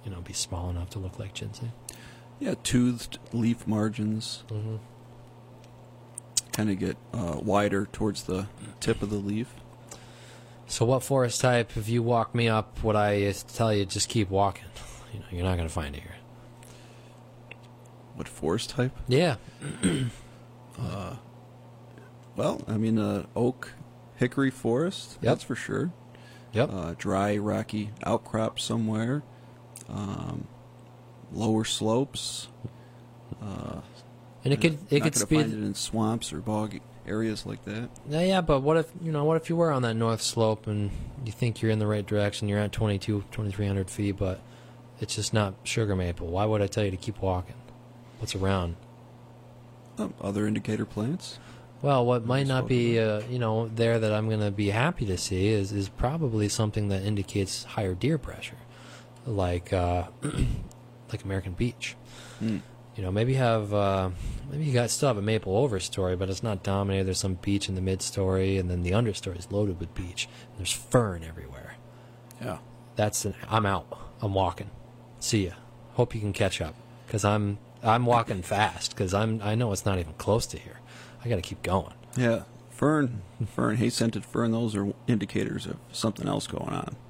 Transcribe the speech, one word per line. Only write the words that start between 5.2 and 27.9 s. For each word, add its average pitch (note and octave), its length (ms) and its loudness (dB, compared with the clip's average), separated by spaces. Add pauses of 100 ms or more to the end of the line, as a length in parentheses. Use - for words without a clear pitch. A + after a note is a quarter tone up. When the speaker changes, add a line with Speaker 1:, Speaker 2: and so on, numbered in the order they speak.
Speaker 2:
Kinda G#2+ 220 0
get, F#2 220 -2 (160)
uh, E2+ 300 -2
wider G2+ 500 4
towards G#2+ 320 -2
the F#2 220 -2 (340)
tip - 220 0
of G2+ 80 -4
the G#2+ 60 -2
leaf. G2+ 380 -4 (1120)
Speaker 1:
So - 200 0
what B2+ 160 4
forest B2+ 380 2
type, A#2+ 360 4
if G#2+ 120 -4
you A#2 140 2
walk A#2 320 2
me A#2 140 4
up, A2 340 0
would G#2+ 140 4
I G#2 360 4
tell A2 420 0
you G2+ 100 4
just G2 240 -2
keep G2+ 220 2
walking? G2 340 2 (480)
You G#2 80 -10
know, - 120 -14
you're F2+ 120 -2
not F#2 140 2
gonna E2 100 0
find D2+ 260 -4
it D2 80 -12
here. - 120 -16 (2000)
Speaker 2:
What - 140 -10
forest F2 420 0
type? B2+ 220 0 (160)
Speaker 1:
Yeah. C#3 280 4 (460)
<clears throat> D#3 240 2 (760)
Speaker 2:
Uh, F#2 360 -6 (1200)
well, - 300 -2
I A2 120 -2
mean, A2+ 200 2
uh, G2+ 280 0 (100)
oak, - 380 0 (420)
hickory C3 340 2
forest, C3 680 -2
Speaker 1:
Yep. - 20 -
Speaker 2:
that's A#2 220 2
for B2+ 100 -4
sure. B2 380 -2 (600)
Speaker 1:
Yep. A2 200 2
Speaker 2:
Uh, F2 240 -4
dry, G2+ 400 2
rocky G#2 540 -2 (160)